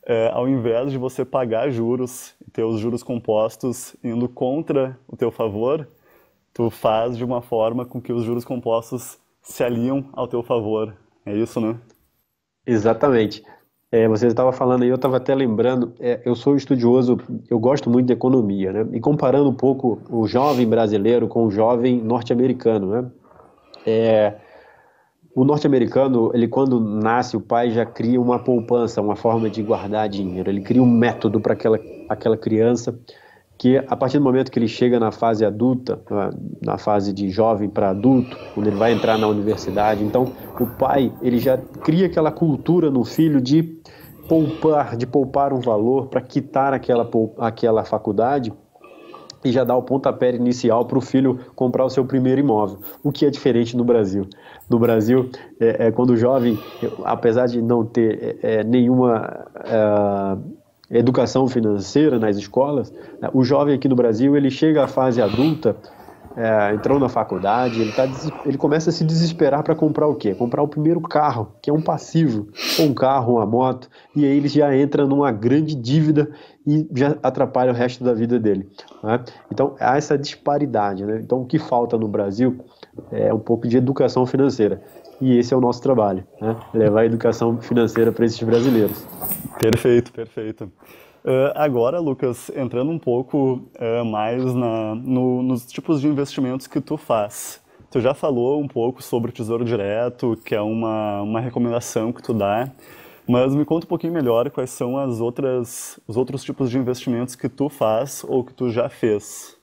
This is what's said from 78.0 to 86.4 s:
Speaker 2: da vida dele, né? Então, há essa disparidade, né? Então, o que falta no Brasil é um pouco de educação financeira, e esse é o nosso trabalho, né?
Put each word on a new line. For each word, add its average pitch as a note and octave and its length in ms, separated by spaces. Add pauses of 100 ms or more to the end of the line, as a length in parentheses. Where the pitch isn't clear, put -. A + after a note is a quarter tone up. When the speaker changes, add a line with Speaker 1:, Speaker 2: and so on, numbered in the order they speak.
Speaker 2:
da B2 100
vida A#2 260
dele, G2 300 (340)
né? A#2 200 (280)
Então, C#3 280
há B2 180
essa D3 200
disparidade, A#2 880
né? A2 180
Então, B2 180
o B2+ 40
que C#3+ 120
falta A#2+ 400
no A2 100
Brasil G#2 520 (520)
é G#2+ 220
um A2 60
pouco A#2 280
de A#2 100
educação C3 480
financeira, A#2+ 560 (380)
e B2+ 180
esse A#2+ 160
é C3 40
o B2+ 40
nosso B2 200
trabalho, G#2 420 (160)
né? A2 160 (180)